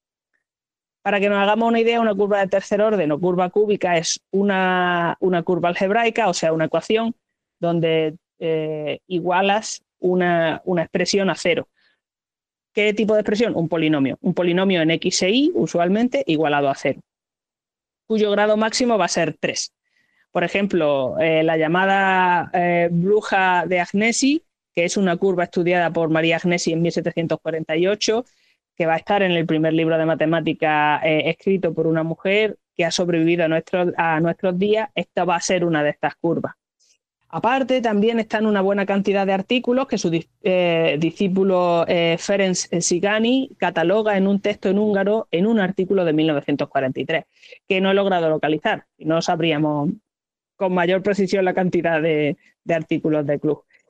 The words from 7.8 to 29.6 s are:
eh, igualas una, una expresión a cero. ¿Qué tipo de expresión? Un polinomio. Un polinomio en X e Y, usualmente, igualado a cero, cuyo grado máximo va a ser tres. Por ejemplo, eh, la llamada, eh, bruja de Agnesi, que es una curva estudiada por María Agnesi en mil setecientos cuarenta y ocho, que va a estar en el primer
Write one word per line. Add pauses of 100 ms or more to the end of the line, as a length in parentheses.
eh,
igualas (160)
una,
una
expresión
a
cero. (1040)
¿Qué
tipo
de
expresión?
Un
polinomio.
Un
polinomio
en
X
e
Y,
usualmente,
igualado
a
cero, (1040)
cuyo
grado
máximo
va
a
ser
tres. (580)
Por
ejemplo,
eh,
la
llamada,
eh,
bruja
de
Agnesi, (320)
que
es
una
curva
estudiada
por
María
Agnesi
en
mil
setecientos
cuarenta
y
ocho, (520)
que
va
a
estar
en
el
primer